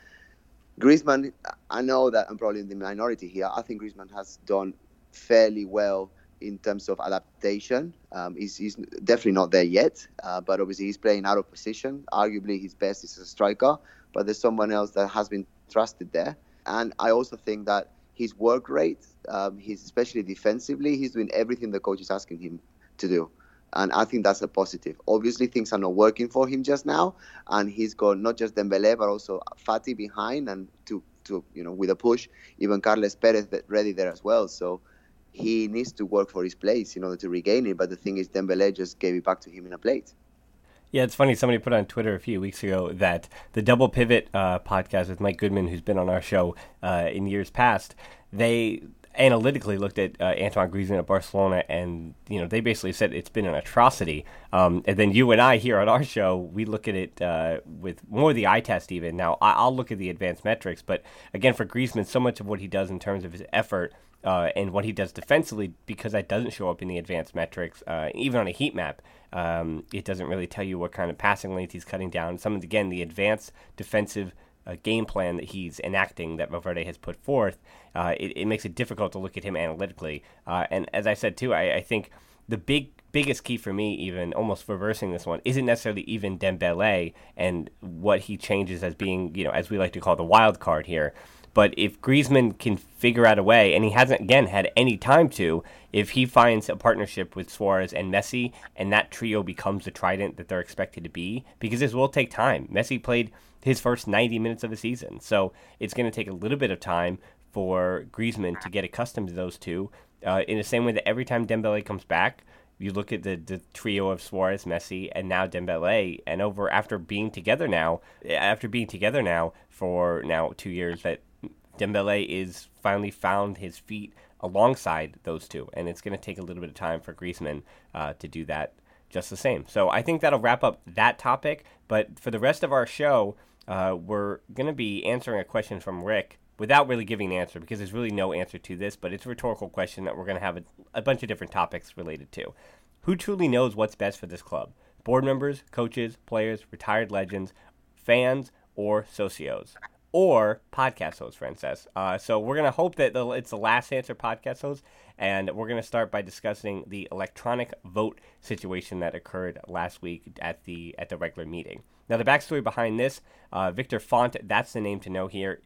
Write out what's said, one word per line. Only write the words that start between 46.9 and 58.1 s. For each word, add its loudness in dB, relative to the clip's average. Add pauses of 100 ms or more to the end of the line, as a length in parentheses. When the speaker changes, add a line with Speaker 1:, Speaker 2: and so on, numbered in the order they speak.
Speaker 2:
in -4
years -2
past, 2 (380)
they 2 (320)
analytically 4
looked -2
at, -2
uh, 2
Antoine 2
Griezmann 0
at -2
Barcelona, 2
and, -4 (140)
you -4
know, -2
they 0
basically 0
said 0
it's -8
been -2
an 0
atrocity. 2 (260)
Um, 4
and 2
then 6
you 8
and 10
I 10
here 2
on 4
our 6
show, 2
we -4
look -4
at -2
it, -4
uh, 0
with -10
more 4